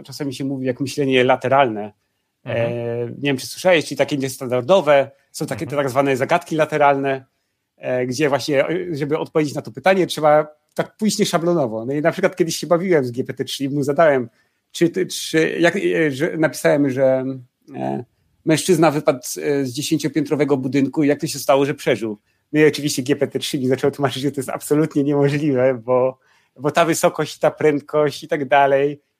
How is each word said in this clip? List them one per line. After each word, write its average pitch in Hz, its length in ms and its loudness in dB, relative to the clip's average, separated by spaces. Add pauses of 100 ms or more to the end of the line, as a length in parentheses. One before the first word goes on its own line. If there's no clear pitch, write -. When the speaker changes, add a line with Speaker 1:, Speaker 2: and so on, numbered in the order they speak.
Speaker 1:
czasami 135 300 -8
się 139 100 -8
mówi, 135 220 -4
jak 127 140 -4
myślenie 131 440 2
lateralne. 123 680 2 (520)
Speaker 2:
Mhm. 117 280 -2
Speaker 1:
E, 120 340 -6
nie 123 160 -12
wiem, 139 140 0
czy 127 100 -10
słyszałeś, 180 380 2
czyli 139 140 -8
takie 143 180 0
niestandardowe, 135 920 2 (220)
są 156 140 -6
takie 127 180 -6
Speaker 2:
Mhm. - 60 -10
Speaker 1:
te 139 140 -4
tak 135 60 0
zwane 139 260 2
zagadki 156 400 -2
lateralne, 143 680 2 (520)
e, 127 300 -4
gdzie 131 220 0
właśnie, 135 400 2
e, 160 80 -2 (200)
żeby 147 220 -2
odpowiedzieć 151 360 -2
na 123 80 -6
to - 100 -12
pytanie, 185 340 2
trzeba 151 400 4 (280)
tak - 220 -6
pójść 214 220 0
nieszablonowo. 160 680 0
No 135 60 -4
i 147 100 -2
na 160 100 2
przykład 185 240 0
kiedyś 165 200 0
się - 100 -8
bawiłem 170 380 2
z 123 60 -4
G 123 140 -6
P 131 100 -8
T 135 100 -6
trzy 131 200 -8
i 139 40 -4
mu 143 140 -2
zadałem, 139 460 2 (440)
czy 170 160 0
ty, 180 180 -2
czy, - 540 -2
jak, 170 160 2
e, 175 340 0
że 135 260 -4
napisałem, 156 540 0
że, 131 340 2 (500)
e, 131 300 -6 (400)
mężczyzna 160 460 4
wypadł 147 320 -2
z, - 160 -10
e, 147 280 -2
z 123 60 -8
dziesięciopiętrowego 147 840 -2
budynku 135 480 0
i 139 40 4
jak 143 120 2
to 165 60 -4
się 139 120 -8
stało, 139 280 2
że 135 80 -4
przeżył. 110 440 -2 (340)
No 151 80 2
i 156 60 8
oczywiście 143 360 0
G 139 140 0
P 139 100 0
T 123 120 -8
trzy 143 200 -4
mi 127 100 0
zaczęło 135 220 2
tłumaczyć, 131 320 -4
że 139 100 -2
to - 80 -6
jest - 100 -8
absolutnie 151 540 0
niemożliwe, 143 720 2
bo, 127 440 -2 (380)
bo 135 140 -4
ta 170 140 2
wysokość, 160 540 0
ta 156 120 2
prędkość 151 760 0
i 151 40 -20
tak 147 200 -4
dalej, 139 520 2 (200)